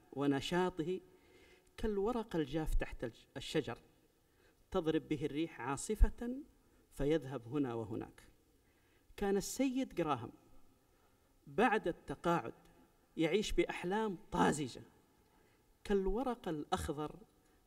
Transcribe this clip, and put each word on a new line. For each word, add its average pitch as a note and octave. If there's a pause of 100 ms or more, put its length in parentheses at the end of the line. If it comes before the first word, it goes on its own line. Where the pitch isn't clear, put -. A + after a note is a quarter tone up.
(140)
ونشاطه E3 (800)
كالورق G#3+
الجاف D#3
تحت -
الج-، - (120)
الشجر، B2 (920)
تضرب D#3
به D3+
الريح D3+
عاصفة G#3+ (580)
فيذهب C#3
هنا C3+
وهناك، A2 (960)
كان G3+
السيد B3+
جراهام D3+ (1160)
بعد G3+
التقاعد D#3+ (640)
يعيش E3
بأحلام F#3+ (140)
طازجة D#3 (1000)
كالورق G#3
الأخضر D3+ (520)